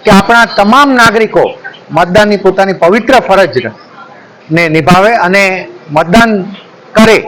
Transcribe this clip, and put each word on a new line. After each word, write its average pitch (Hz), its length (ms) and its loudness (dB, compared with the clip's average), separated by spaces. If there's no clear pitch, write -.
કે 214 100 -2
આપણા 226 340 2
તમામ 247 380 2
નાગરિકો 220 500 0
મતદાનની 185 540 0
પોતાની 190 360 0
પવિત્ર 220 400 2
ફરજને - 1500 -4
નિભાવે 180 480 2
અને 190 260 0
મતદાન 180 400 0
કરે 214 340 2